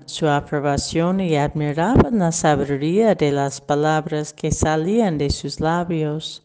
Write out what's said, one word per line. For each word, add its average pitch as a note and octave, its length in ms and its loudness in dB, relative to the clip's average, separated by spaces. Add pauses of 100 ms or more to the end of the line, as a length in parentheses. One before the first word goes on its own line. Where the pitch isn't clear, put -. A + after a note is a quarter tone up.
su - 220 -4
aprobación D3 920 0
y D#3+ 160 0
admiraban D#3 800 2
la E3 140 2
sabiduría D#3 800 2
de D3 160 2
las C#3 300 -2
palabras D3+ 720 0
que D#3 180 -2
salían E3 680 0
de C#3+ 120 0
sus - 320 -6
labios. D#3+ 840 -2